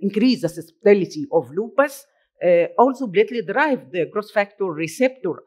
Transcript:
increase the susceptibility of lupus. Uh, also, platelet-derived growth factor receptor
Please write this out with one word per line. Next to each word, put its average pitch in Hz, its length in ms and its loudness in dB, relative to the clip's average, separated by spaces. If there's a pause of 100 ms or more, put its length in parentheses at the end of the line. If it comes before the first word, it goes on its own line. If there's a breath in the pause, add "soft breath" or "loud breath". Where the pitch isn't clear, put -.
increase 208 400 2
the 160 80 -2
susceptibility 165 800 0
of 143 200 0
lupus. 233 540 -2 (360)
Uh, 175 260 4 (100)
also, 254 300 2
platelet-derived 220 1040 -2
growth 208 200 -8
factor 202 340 -4
receptor 170 800 -4